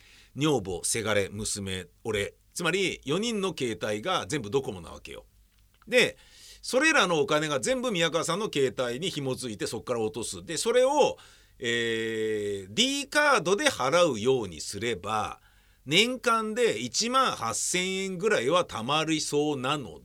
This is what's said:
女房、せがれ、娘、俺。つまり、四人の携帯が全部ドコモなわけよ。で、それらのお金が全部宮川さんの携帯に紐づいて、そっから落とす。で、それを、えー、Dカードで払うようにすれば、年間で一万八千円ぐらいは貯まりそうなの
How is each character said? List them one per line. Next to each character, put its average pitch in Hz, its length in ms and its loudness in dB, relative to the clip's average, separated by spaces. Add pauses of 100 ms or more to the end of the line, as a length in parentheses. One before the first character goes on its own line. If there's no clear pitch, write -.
(360)
女 139 240 2
房、 90 240 -6
せ - 180 -2
が 104 120 0
れ、 98 180 2
娘、 95 540 -6 (180)
俺。 101 300 -2 (180)
つ - 100 -8
ま 165 80 0
り、 175 340 0
四 143 140 0
人 220 220 -2
の 185 180 -2
携 117 240 -2
帯 107 200 -2
が 156 260 -2
全 143 140 -4
部 101 80 -8
ド - 100 2
コ - 100 -4
モ 92 120 -8
な 78 80 -16
わ - 100 -16
け - 100 -18
よ。 - 140 -16 (640)
で、 220 300 4 (420)
そ - 180 -2
れ 311 140 6
ら 247 140 4
の 170 140 2
お 131 60 2
金 156 220 2
が 143 100 0
全 247 220 0
部 247 100 -2
宮 165 200 2
川 156 120 0
さ 165 140 -2
ん - 20 -2
の 208 140 -4
携 131 260 2
帯 123 220 -2
に 185 100 -4
紐 135 240 -4
づ 127 160 -8
い 107 60 -8
て、 - 100 -4
そ 117 120 -6
っ - 40 -10
か 123 120 -4
ら 117 60 -2
落 107 120 0
と 113 120 -6
す。 90 200 -10
で、 156 140 -8
そ 226 140 0
れ 247 120 6
を、 269 320 4 (420)
え 113 1080 -2
ー、 101 60 -16
D 269 340 2
カ 294 280 4
ー 208 40 2
ド 175 160 2
で 302 140 2
払 156 420 4
う 110 80 -4
よ 123 220 2
う 98 60 -6
に 80 120 -12
す - 180 -10
れ 117 160 -2
ば、 98 460 -4 (460)
年 226 340 2
間 220 340 0
で 214 260 2
一 123 280 -2
万 247 240 2
八 113 220 -2
千 185 400 -2 (100)
円 190 140 -6
ぐ 202 100 0
ら 190 120 2
い 120 100 0
は 175 160 4
貯 113 160 -8
ま 147 220 0
り 156 180 0
そ 147 320 0
う - 40 -4
な 135 200 -2
の 82 260 -12